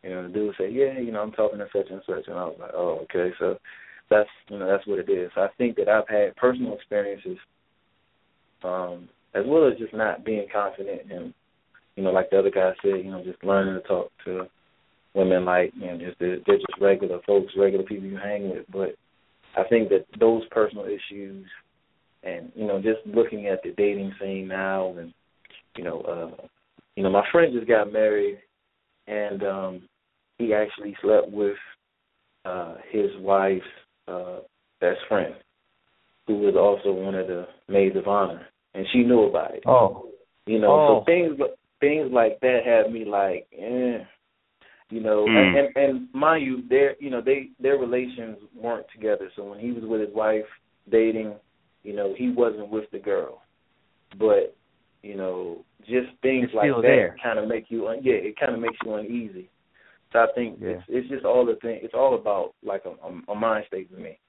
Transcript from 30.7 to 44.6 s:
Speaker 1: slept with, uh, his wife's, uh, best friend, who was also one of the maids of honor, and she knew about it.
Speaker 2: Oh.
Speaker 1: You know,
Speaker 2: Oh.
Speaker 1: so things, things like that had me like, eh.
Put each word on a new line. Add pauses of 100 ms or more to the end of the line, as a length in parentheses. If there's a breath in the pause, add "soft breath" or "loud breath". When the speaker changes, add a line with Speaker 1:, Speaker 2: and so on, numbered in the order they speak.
Speaker 1:
slept
with, (920)
uh, (160)
his (120)
wife's, (440)
uh, (420)
best
friend, (920)
who
was
also
one
of
the (240)
maids
of
honor, (280)
and
she
knew
about
it.
Speaker 2:
Oh. (360)
Speaker 1:
You
know,
Speaker 2:
Oh.
Speaker 1:
so
things, (400)
things
like
that
had
me
like, (100)
eh. (840 soft breath)